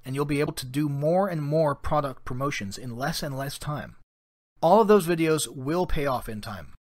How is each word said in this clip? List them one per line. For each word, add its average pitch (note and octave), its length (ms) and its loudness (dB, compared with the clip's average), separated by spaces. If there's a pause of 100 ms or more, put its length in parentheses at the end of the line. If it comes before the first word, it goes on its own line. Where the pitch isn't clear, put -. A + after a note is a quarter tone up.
and C3 80 -6
you'll C#3+ 100 0
be C#3+ 160 0
able D3+ 140 -2
to - 100 -10
do C#3+ 240 -2
more D#3+ 400 2
and D#3+ 140 -4
more D3 320 2
product C#3+ 500 -2
promotions B2+ 540 -4
in A#2+ 180 -10
less C#3+ 260 -4
and C#3 140 -6
less C3+ 220 -8
time. G#2 380 -8 (680)
All F#3 180 8
of G#3+ 80 6
those G3+ 180 6
videos D#3+ 420 2
will D3+ 360 -2
pay D3 220 0
off A#2+ 240 -2
in G#2 100 -8
time. F#2+ 280 -12 (200)